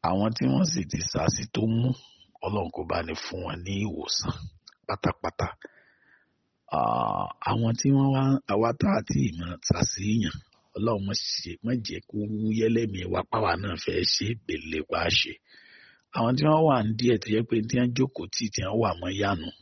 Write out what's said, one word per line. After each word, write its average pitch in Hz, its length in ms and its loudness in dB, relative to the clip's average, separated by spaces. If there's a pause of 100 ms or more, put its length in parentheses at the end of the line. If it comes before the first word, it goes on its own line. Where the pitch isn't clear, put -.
Àwọn 95 260 2
tí 113 160 -2
wọ́n 135 180 4
sì 165 180 -2
ti - 180 -4
sàsí - 460 -2
tó - 180 -2
mú, 113 240 2 (540)
Ọlọ́run 98 280 -2
kó - 120 -8
bá 85 180 -2
ní 80 140 -6
fún 90 260 -8
wọn 87 180 -6
ní 92 220 -6
ìwòsàn - 540 -2 (480)
pátápátá. - 680 -2 (1200)
Ah, 55 580 0 (120)
àwọn 113 340 0
tí 123 160 0
wọ́n 135 220 6
wá, 135 140 2 (200)
àwa 107 280 2
tá - 180 0
àti - 340 0
ìmọ̀ 85 260 -4 (100)
sàsí - 440 0 (120)
yàn, 98 200 0 (380)
Ọlọ́run 107 280 0
má 98 100 -4 (100)
ṣe, - 360 -6
má 117 160 -2
jẹ́ - 280 -6
kó - 140 -12 (120)
wúyẹ́ 110 400 0
lẹ́mìí 107 380 0
wa 90 180 -2
páwa - 320 0
náà 101 200 -4
fẹ́ 87 280 -2
ṣe, - 220 0 (120)
bèlè 80 440 -6
pa 82 260 -2
ṣe. 80 240 2 (840)
Àwọn 120 180 2
tí 135 120 0
wọ́n 156 200 6
wà 143 120 6
ń 110 160 2
díẹ̀ 117 260 2
tó 95 100 -6
jẹ́ 110 180 2
pé 117 140 0
tí 113 160 -2
wọ́n 123 160 2
jókòó 131 340 0
tì, - 200 -4
tí - 160 -4
wọ́n 98 160 0
wà 110 140 4
mọ́ 87 200 -6
yánu, 95 360 -2 (140)